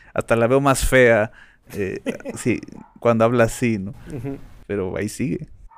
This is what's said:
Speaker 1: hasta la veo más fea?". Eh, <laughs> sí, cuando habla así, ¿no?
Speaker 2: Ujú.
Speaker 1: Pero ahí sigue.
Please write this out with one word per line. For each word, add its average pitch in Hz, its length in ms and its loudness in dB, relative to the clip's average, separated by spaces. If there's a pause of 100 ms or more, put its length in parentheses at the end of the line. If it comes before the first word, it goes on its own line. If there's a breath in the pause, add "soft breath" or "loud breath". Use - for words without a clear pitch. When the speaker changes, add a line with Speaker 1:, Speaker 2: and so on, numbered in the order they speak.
(140 soft breath)
Speaker 1:
hasta - 220 -2
la 117 120 2
veo 135 140 4
más 139 260 2
fea?". 113 440 6 (420 soft breath)
Eh, 98 320 -6
<laughs> - 280 -8
sí, - 280 -2 (380)
cuando 113 260 2
habla 117 200 4
así, 113 340 -2
¿no? 95 140 -10 (120)
Speaker 2:
Ujú. 139 340 -12 (280)
Speaker 1:
Pero 95 300 -6
ahí 104 120 -4
sigue. - 400 -6 (280)